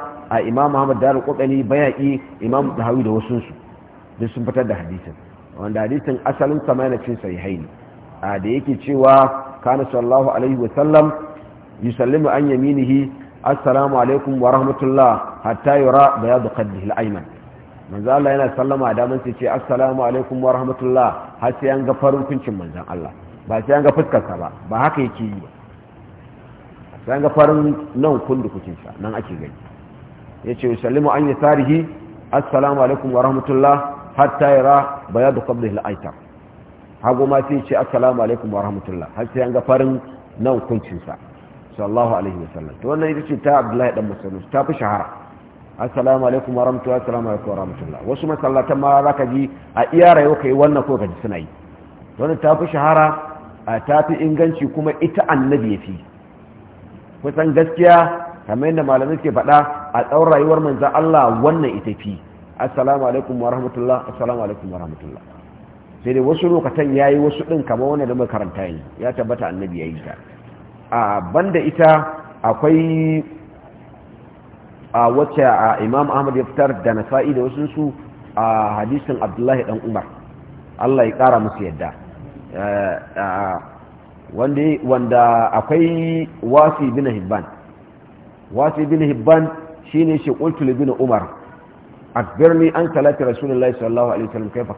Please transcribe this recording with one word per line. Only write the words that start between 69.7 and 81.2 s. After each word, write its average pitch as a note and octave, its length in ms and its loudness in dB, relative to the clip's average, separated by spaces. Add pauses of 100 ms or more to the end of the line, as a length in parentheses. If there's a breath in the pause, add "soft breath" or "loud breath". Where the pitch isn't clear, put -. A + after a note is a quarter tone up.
yayi D#2+ 240 -10
ta. D2 120 -14 (760)
A G#2 300 0
banda D#3+ 400 0
ita D#3 320 4 (480)
akwai D#3+ 800 0 (1700)
a A#2 160 4
wacce C#3+ 340 2
a A2 400 4
Imam C#3 260 0
Ahmad C#3 240 0
ya B2+ 100 0
fitar C#3 380 -2
da A#2 120 0
Nasa'i C3 400 -2
da B2 100 0
wasu C#3+ 300 -6
su D3+ 180 -4 (440)
a G#2+ 440 0
hadisin C3 400 -4
Abdullahi A#2+ 460 -2
dan A2 180 -6
Umar. A2 220 -6 (720)
Allah B2+ 260 2
ya A2+ 120 -2
kara B2+ 220 6